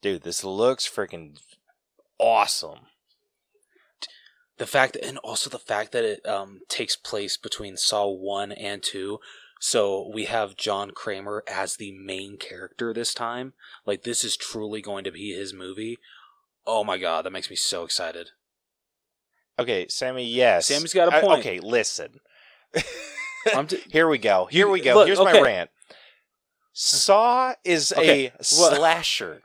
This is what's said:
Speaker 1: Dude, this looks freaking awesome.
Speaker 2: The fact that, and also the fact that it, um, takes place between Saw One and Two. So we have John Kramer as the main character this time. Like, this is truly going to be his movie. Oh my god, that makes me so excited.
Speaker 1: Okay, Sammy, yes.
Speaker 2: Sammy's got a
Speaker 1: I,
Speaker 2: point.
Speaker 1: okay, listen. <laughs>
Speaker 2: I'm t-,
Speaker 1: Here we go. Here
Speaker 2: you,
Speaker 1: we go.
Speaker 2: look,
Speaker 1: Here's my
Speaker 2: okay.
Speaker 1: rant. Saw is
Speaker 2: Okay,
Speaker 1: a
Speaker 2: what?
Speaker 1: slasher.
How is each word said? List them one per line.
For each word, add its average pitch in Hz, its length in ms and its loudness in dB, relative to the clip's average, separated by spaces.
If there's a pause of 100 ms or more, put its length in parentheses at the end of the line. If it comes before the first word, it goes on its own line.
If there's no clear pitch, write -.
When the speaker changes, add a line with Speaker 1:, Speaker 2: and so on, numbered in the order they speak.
Speaker 1:
Dude, 95 240 -4
this 85 180 -8
looks 107 460 0
freaking 82 500 -10 (800)
awesome. 104 680 0 (1700)
Speaker 2:
The 117 80 -8
fact 131 260 2
that, - 120 -12
and 135 140 -10
also - 320 -6
the 123 80 -12
fact 107 340 -6
that 120 120 -2
it, 107 220 -4
um, 98 420 -8
takes - 260 -4
place 101 420 -6
between 101 400 -12
Saw 104 300 0
One 98 460 -6
and 101 300 -10
Two. 101 360 -8 (420)
So 98 520 0
we 107 140 -8
have 107 300 -4
John 101 360 -4
Kramer 104 560 -10
as 95 280 -8
the 101 220 -14
main 95 380 -12
character 95 560 -10
this 113 220 -6
time. 123 400 -8 (320)
Like, 101 180 -4
this 120 180 -4
is 110 140 -4
truly 107 440 -10
going 98 240 -10
to 95 60 -6
be 95 240 -12
his 95 180 -10
movie. 98 460 -12 (680)
Oh 110 180 0
my 95 140 -4
god, 82 260 -2
that 92 80 -8
makes 92 180 -10
me 95 60 -10
so - 260 -4
excited. 85 460 -6 (1300)
Speaker 1:
Okay, 117 300 -2
Sammy, 127 360 -6
yes. 117 420 4
Speaker 2:
Sammy's 151 280 -2
got 175 180 6
a 147 40 6
Speaker 1:
I, 160 60 8
Speaker 2:
point. 160 180 6
Speaker 1:
okay, 98 180 -6
listen. 107 640 -4 (540)
<laughs> 508 800 -4
Speaker 2:
I'm 151 120 0
t-, - 240 -6
Speaker 1:
Here 165 180 6
we 147 100 2
go. 95 280 4
Here 170 200 4
Speaker 2:
you, 202 60 4
Speaker 1:
we 185 80 2
go. 131 160 4
Speaker 2:
look, 208 100 10
Speaker 1:
Here's 190 120 2
my 190 140 6
Speaker 2:
okay. 160 100 10
Speaker 1:
rant. 101 280 0 (1000)
Saw 240 840 4 (100)
is 165 320 2
Speaker 2:
Okay, 160 300 6
Speaker 1:
a 123 100 -8
Speaker 2:
what? - 100 -16
Speaker 1:
slasher. 160 1000 2